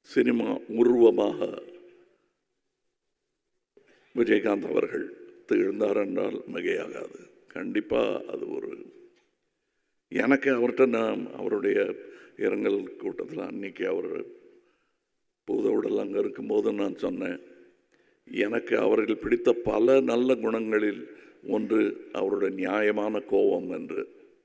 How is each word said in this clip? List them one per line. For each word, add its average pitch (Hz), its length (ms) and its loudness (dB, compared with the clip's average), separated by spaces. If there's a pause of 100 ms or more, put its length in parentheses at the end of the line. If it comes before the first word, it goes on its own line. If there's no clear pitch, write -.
சினிமா 117 580 0 (100)
உருவமாக 117 920 4 (2500)
விஜயகாந்த் 107 540 2
அவர்கள் - 480 -2 (300)
திகழ்ந்தார் 101 500 0
என்றால் 98 460 -4 (100)
மிகையாகாது. - 760 -6 (180)
கண்டிப்பா 104 800 -2
அது - 260 -8
ஒரு, - 420 -10 (1160)
எனக்கு 135 420 2
அவர்கிட்ட 120 360 4
நான் 113 480 0
அவருடைய 101 600 0 (420)
இரங்கல் 101 640 -2
கூட்டத்துல 95 460 -8
அன்னைக்கு 95 420 -6
அவர் 90 360 -4 (1200)
பூதவுடல் 107 540 -2
அங்க 98 200 -4
இருக்கும்போது 107 540 -2
நான் 101 240 -4
சொன்னேன், 92 440 -6 (920)
எனக்கு 110 480 0
அவர்கள் 110 380 2
பிடித்த 117 360 2
பல 117 480 4
நல்ல 127 340 2
குணங்களில் 110 720 0 (380)
ஒன்று 107 680 0
அவருடைய 98 420 0
நியாயமான 104 680 0
கோபம் 95 500 2
என்று. - 380 -8 (360)